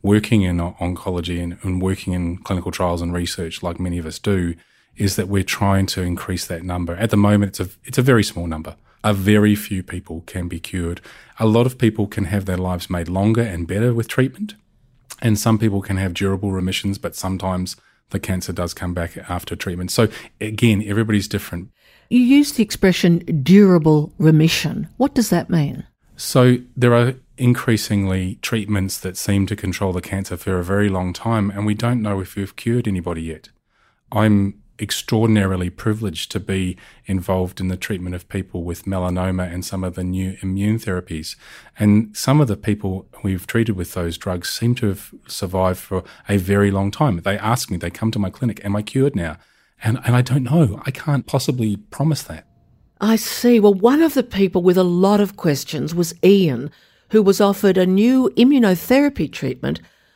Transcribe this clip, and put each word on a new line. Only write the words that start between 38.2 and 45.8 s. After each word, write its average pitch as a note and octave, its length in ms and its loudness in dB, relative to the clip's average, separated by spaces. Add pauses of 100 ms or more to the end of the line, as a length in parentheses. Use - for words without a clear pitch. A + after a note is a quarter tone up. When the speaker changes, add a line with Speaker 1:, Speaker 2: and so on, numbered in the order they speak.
Speaker 1:
people F#2 360 -8
with E2+ 220 -8
melanoma F2+ 600 -2
and F2+ 160 -8
some F#2+ 200 -6
of F2+ 100 -6
the F#2 80 -6
new F#2 400 -4
immune G2+ 380 -2
therapies. F2 560 -8 (420)
And G#2+ 380 2
some C#3+ 240 2
of C3 80 4
the G2+ 80 -2
people G2 500 -4 (160)
we've F#2+ 240 -4
treated A2+ 300 0
with F2 180 -8
those F2 240 -4
drugs F2+ 300 -6
seem A#2+ 280 -2
to A2 120 -2
have - 260 -8 (140)
survived F#2 500 -2
for F#2 240 -6 (260)